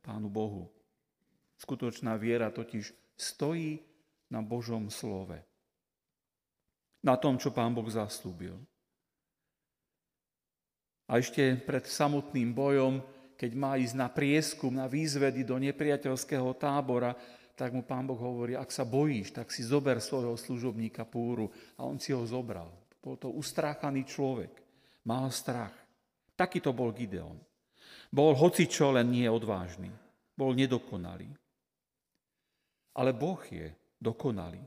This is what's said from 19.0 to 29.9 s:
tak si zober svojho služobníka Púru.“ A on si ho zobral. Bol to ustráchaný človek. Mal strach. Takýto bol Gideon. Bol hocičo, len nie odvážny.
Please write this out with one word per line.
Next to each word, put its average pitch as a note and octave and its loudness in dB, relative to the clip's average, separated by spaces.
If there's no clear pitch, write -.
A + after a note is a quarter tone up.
tak - -10
si - -8
zober B2+ 2
svojho A#2+ -2
služobníka A2+ -4
Púru.“ A#2 -2
A B2+ -6
on C#3 -6
si - -6
ho B2 0
zobral. A2+ -6
Bol C3+ -12
to B2+ -8
ustráchaný C#3+ -2
človek. C3 -2
Mal B2+ 0
strach. A#2+ -4
Takýto F3 0
bol A#2+ 0
Gideon. F#2+ -8
Bol D3 8
hocičo, D#3 6
len B2 6
nie A#2+ 4
odvážny. F#2+ -2